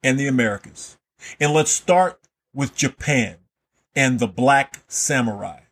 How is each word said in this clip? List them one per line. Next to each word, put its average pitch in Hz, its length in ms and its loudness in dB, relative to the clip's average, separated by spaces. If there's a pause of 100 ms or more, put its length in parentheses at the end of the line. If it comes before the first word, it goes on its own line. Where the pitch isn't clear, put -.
and 131 160 2
the 143 80 -2
Americas. 117 680 -4 (420)
And 151 140 0
let's 156 180 2
start 180 480 2 (340)
with 135 220 -4
Japan 127 640 -2 (580)
and 131 240 0
the 117 80 0
Black 135 600 0
Samurai. 104 760 -4 (100)